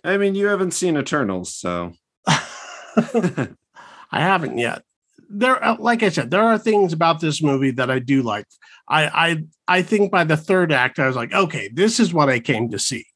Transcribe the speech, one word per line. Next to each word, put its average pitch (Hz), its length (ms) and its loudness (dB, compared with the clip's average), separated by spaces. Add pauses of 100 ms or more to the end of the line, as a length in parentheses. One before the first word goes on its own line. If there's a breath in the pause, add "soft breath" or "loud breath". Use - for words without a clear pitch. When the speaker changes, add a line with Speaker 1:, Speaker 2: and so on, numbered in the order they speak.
Speaker 1:
I 185 140 -2
mean, 202 180 0
you 202 120 0
haven't 185 240 0
seen 170 260 0
Eternals, 101 560 -2
so. 87 460 -6
<laughs> - 40 -20 (220)
Speaker 2:
<laughs> - 20 0
I - 1200 -2 (640 loud breath)
haven't 165 460 -2
yet. - 260 -4 (460)
There, 240 340 0
uh, 226 160 2
like 233 220 0
I 208 80 2
said, 131 220 -2
there 202 120 2
are 226 140 4
things 208 360 2
about 165 260 2
this 156 220 -2
movie 139 300 2
that 123 200 -2
I 131 80 0
do 135 220 2
like. 107 240 -4 (420 soft breath)
I, 151 200 2
I, 160 360 0 (240)
I 185 140 2
think 202 300 0
by 180 120 4
the 156 140 2
third 170 340 0
act, 127 280 2
I 135 80 2
was 127 80 -2
like, 117 180 -6
"Okay, 151 400 -2
this 208 260 0
is 180 140 2
what 147 160 4
I 123 100 0
came 117 300 -2
to 101 100 -8
see." - 260 -6 (100)